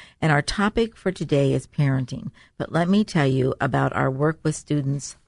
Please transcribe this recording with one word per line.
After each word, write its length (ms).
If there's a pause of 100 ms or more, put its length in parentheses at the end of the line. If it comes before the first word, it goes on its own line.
(200)
And 120
our 100
topic 560
for 140
today 420
is 140
parenting. 640 (260)
But 140
let 180
me 140
tell 240
you 340
about 320
our 160
work 320
with 140
students 600 (120)